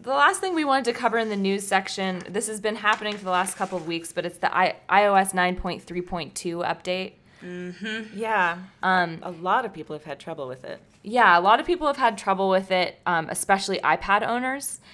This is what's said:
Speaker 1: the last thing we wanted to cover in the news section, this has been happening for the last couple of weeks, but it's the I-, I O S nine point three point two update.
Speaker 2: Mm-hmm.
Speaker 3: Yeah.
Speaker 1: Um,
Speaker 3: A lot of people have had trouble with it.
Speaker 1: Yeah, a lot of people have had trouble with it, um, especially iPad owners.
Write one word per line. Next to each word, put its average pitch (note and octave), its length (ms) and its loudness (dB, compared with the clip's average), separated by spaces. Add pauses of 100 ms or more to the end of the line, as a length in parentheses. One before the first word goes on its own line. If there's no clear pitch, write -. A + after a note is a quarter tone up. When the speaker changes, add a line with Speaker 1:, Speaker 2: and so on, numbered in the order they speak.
Speaker 1:
the B3 140 -6
last D4+ 260 4
thing F#4 140 -2
we D#4+ 100 0
wanted C4+ 220 2
to A#3+ 80 0
cover A#3 240 0
in A3+ 100 0
the G#3 80 -4
news G3 300 0
section, F#3+ 600 -2
this G3+ 200 -4
has G#3+ 140 -6
been G#3+ 160 -4
happening G#3 420 0
for F#3+ 60 -14
the F#3 60 -4
last F#3 280 0
couple F#3+ 180 -4
of D#3+ 100 -8
weeks, E3 280 -6
but - 100 -2
it's F3 140 -8
the - 160 0
I-, F#3 220 2 (120)
I G3+ 180 6
O G3+ 80 4
S F#3+ 200 4
nine F3+ 220 2
point F3+ 260 -6
three F3 200 -8
point E3+ 320 -8
two E3+ 260 -6
update. F3+ 520 -4 (300)
Speaker 2:
Mm-hmm. F#3 760 -10
Speaker 3:
Yeah. G3 400 0 (240)
Speaker 1:
Um, F3 400 0
Speaker 3:
A F3+ 80 -10
lot F#3 340 0
of G3 80 -8
people D#3 220 -12
have D3+ 100 -12
had C#3+ 140 -10
trouble D3+ 300 -10
with B2+ 160 -12
it. - 160 -12 (240)
Speaker 1:
Yeah, G3+ 340 6
a - 20 4
lot G#3+ 200 6
of - 60 -6
people F4 200 0
have C#4 100 2
had A#3 220 2
trouble F#3+ 320 2
with F#3+ 220 2
it, F3+ 340 2
um, E3 240 0
especially G3 480 0
iPad G3 480 2
owners. B3+ 540 -4 (140)